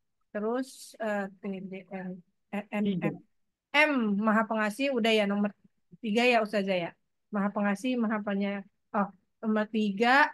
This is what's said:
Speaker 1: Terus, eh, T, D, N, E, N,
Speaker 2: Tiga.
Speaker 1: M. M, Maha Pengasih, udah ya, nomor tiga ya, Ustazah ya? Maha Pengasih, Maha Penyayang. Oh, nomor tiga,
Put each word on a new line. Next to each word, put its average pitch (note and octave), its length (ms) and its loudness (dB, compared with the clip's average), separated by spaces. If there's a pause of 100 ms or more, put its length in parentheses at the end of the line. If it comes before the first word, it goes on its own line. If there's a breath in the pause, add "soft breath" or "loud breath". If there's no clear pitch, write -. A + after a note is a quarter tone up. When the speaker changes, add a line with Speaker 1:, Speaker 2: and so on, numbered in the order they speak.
(340)
Speaker 1:
Terus, A#3 640 -6
eh, G#3 280 -4 (120)
T, - 40 -20 (240)
D, F#3+ 200 -12
N, F#3 320 -10 (320)
E, G3+ 80 -6 (120)
N, G#3 120 -2
Speaker 2:
Tiga. F3+ 280 0
Speaker 1:
M. - 80 -8 (520)
M, D4+ 220 4 (260)
Maha A3 240 2
Pengasih, A3 480 -2
udah A#3 240 2
ya, G#3+ 120 4
nomor G3+ 280 0 (480)
tiga A#3 240 2
ya, A#3 160 4
Ustazah G3+ 320 0
ya? E3+ 160 -2 (400)
Maha G3+ 240 0
Pengasih, G#3 440 0
Maha A3 240 0
Penyayang. G3+ 440 -2 (280)
Oh, G3+ 160 0 (320)
nomor G#3+ 240 0
tiga, A3+ 680 4